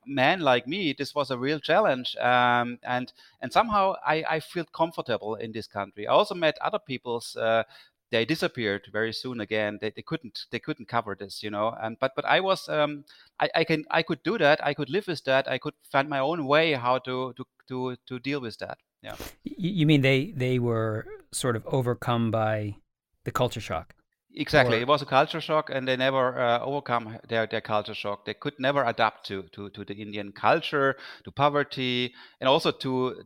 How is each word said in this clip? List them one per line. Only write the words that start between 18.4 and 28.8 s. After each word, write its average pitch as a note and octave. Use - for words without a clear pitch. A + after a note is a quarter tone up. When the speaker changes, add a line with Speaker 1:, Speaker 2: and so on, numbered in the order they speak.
Speaker 1:
with A2+
that. -
Yeah. G#2+
Speaker 2:
Y-, -
you F3
mean D3
they, C3+
they B2+
were A2+
sort A#2+
of G#2
overcome A#2+
by G#2+
the A2+
culture A#2+
shock? E2+
Speaker 1:
Exactly. C3
Speaker 2:
Or A2+
Speaker 1:
It B2
was C#3+
a C#3
culture D3+
shock, D#3
and C3
they B2+
never, C3
uh, A#2+
overcome A#2+
their, A2+
their A2
culture G#2+
shock. -
They A2
could C#3+
never C3+